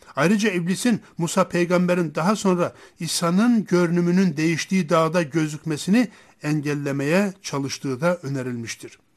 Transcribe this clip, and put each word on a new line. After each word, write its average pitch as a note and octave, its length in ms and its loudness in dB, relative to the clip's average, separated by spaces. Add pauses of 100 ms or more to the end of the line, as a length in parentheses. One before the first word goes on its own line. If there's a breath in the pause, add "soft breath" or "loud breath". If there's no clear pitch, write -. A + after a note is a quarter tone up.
(160 loud breath)
Ayrıca G3 340 2
iblisin F3+ 500 0 (180 loud breath)
Musa F3 300 0
peygamberin F3 680 0
daha F#3 220 0
sonra F3+ 380 0 (260 loud breath)
İsa'nın F#3 640 2
görünümünün F3 720 2
değiştiği E3 520 0
dağda E3 340 2
gözükmesini D#3 880 -2 (340 loud breath)
engellemeye D3 880 0 (100)
çalıştığı C3+ 580 -6
da F3 160 0
önerilmiştir. B2+ 840 -8 (180)